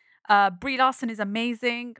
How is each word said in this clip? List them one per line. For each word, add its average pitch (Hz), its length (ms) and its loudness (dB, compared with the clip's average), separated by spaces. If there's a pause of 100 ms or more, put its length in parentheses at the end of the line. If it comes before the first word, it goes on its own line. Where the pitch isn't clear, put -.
(280)
uh, 202 220 6
Brie 254 280 -6
Larson 262 320 2
is 214 80 -10
amazing. 233 800 -4